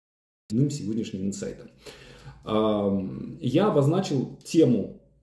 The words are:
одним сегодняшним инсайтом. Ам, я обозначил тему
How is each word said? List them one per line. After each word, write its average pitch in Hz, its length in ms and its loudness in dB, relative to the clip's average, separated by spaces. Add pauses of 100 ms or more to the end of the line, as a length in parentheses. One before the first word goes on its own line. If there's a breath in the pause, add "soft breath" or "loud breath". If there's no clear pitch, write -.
(500)
одним 131 180 2
сегодняшним 98 600 -6
инсайтом. - 400 -8 (760 loud breath)
Ам, 101 960 0
я 160 280 2
обозначил 156 760 0
тему 123 600 2 (200)